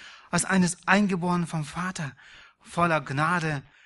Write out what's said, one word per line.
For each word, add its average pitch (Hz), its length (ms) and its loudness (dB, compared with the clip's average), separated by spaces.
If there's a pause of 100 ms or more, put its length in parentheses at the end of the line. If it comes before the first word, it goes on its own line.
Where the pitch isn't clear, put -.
(320)
als 175 140 0
eines 185 420 2
Eingeborenen 180 600 2
vom 160 180 -4
Vater, 170 500 -8 (460)
voller 170 400 0
Gnade 156 600 -2 (240)